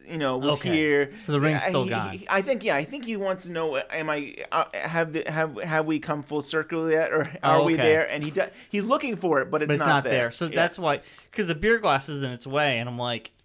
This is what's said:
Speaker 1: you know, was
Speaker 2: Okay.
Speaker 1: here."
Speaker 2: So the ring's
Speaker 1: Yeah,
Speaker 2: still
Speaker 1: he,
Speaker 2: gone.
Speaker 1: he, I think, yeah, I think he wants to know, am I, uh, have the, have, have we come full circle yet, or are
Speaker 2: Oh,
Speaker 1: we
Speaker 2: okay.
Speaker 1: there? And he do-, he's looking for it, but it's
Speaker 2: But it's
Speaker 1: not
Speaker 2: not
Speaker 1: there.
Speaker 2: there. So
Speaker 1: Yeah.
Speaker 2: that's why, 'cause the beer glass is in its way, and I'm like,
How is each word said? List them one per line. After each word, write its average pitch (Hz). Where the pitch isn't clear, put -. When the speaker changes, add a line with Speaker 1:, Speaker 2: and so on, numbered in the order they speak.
Speaker 1:
you 160
know, 131
was 143
Speaker 2:
Okay. 180
Speaker 1:
here." 143
Speaker 2:
So -
the 143
ring's 151
Speaker 1:
Yeah, -
Speaker 2:
still 131
Speaker 1:
he, -
Speaker 2:
gone. 110
Speaker 1:
he, 95
I -
think, 240
yeah, 190
I 139
think 262
he 226
wants 190
to 175
know, 160
am 156
I, 147
uh, 160
have 160
the, 160
have, 156
have 156
we 156
come 151
full 147
circle 160
yet, 156
or -
are 151
Speaker 2:
Oh, 147
Speaker 1:
we 165
Speaker 2:
okay. 156
Speaker 1:
there? 156
And 147
he 147
do-, 160
he's 202
looking 269
for 156
it, 127
but 151
it's 151
Speaker 2:
But 147
it's 143
Speaker 1:
not 147
Speaker 2:
not 143
Speaker 1:
there. 123
Speaker 2:
there. 120
So -
Speaker 1:
Yeah. 156
Speaker 2:
that's 165
why, 156
'cause 208
the 170
beer 214
glass 147
is 143
in 135
its 123
way, 139
and 120
I'm 123
like, 120